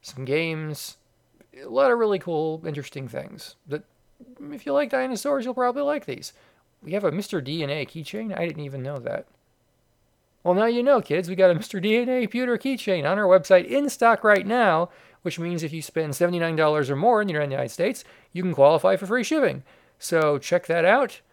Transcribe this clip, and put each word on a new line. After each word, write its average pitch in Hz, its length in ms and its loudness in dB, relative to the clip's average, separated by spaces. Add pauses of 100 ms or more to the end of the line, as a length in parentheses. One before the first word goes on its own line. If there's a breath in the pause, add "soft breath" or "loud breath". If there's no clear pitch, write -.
some - 240 -14
games, 156 720 -6 (600)
a 143 80 -18
lot 135 220 2
of 233 80 2
really 208 220 0
cool, 160 440 -4
interesting 139 440 -10
things - 480 -12 (100)
that, 147 160 -8 (720)
if - 120 -16
you 285 80 -6
like 285 180 0
dinosaurs, 262 540 -4
you'll 247 100 -8
probably 247 280 -2
like 294 240 -4
these. - 260 -12 (500 soft breath)
We 151 100 -10
have 202 120 -4
a 165 60 4
Mister 185 300 -4
D 147 240 -6
N 139 60 -6
A 147 140 -4
keychain. 196 540 -10
I 170 80 -4
didn't 151 180 -8
even 135 180 -10
know 139 160 -8
that. - 280 -8 (1160)
Well, 180 100 4
now 208 120 2
you 240 180 0
know, 254 160 4
kids. 170 280 -2
We 185 60 -6
got 185 160 6
a 175 40 4
Mister 190 260 -6
D 214 160 2
N 240 120 0
A 254 200 0
pewter 247 280 -2
keychain 190 520 -2
on 190 100 0
our 208 80 2
website 180 400 6
in 285 220 0
stock 233 340 4
right 202 240 4
now, 196 420 2 (340 soft breath)
which 170 180 -6
means 170 220 -4
if 156 100 -6
you 160 100 -8
spend 156 320 -4
seventy-nine 170 400 0
dollars 151 340 2
or 139 80 0
more 214 240 4
in 208 60 0
the 180 80 -4
United 135 360 -2
States, - 340 -4 (280 soft breath)
you 180 100 -6
can 180 120 -2
qualify 156 400 6
for 190 120 -4
free 226 180 -2
shipping. 214 400 0 (340 soft breath)
So 156 400 2
check 170 280 -2
that 165 180 0
out 220 360 2 (120)